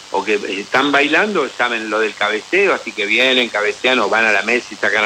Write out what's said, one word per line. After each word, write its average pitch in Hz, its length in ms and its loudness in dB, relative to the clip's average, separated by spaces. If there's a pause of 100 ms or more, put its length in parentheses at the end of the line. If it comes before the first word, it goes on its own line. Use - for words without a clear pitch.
(120)
o 98 120 0
que, 107 100 0
eh, 98 260 -2
están 135 320 0
bailando, 156 560 2
saben 117 420 -4
lo 107 80 0
del 107 160 0
cabeceo, 107 600 0
así 113 180 -6
que 101 140 -4
vienen, 123 420 2
cabecean 107 500 0
o 104 100 2
van 107 160 2
a 110 80 2
la 98 100 2
mesa 117 280 0
y 104 60 -12
sacan 107 300 0